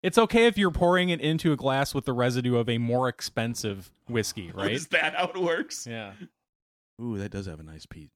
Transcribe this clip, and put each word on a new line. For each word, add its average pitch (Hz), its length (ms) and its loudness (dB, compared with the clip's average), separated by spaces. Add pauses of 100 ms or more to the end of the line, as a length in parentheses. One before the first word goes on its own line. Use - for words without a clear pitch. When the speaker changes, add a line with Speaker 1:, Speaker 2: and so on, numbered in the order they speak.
Speaker 1:
It's 185 140 4
okay 226 260 6
if 233 100 4
you're 196 140 4
pouring 180 400 4
it 170 100 0
into 156 320 2
a 143 40 4
glass 135 400 0
with 135 100 -2
the 131 80 -2
residue 123 440 2
of 117 120 2
a 117 80 0
more 120 320 0
expensive 113 800 -6 (180)
whiskey, 107 440 -4
Speaker 2:
<laughs> - 20 -14
Speaker 1:
right? 98 180 -2
Speaker 2:
Is 147 180 -4
that 160 260 2
how 175 140 0
it 190 120 -8
works? - 480 -4
Speaker 1:
Yeah. 110 220 -10 (920)
Speaker 3:
Ooh, 117 160 -4
that 98 140 -6
does 98 160 -8
have 78 120 -12
a 80 40 -18
nice 78 240 -18
peat. 78 280 -18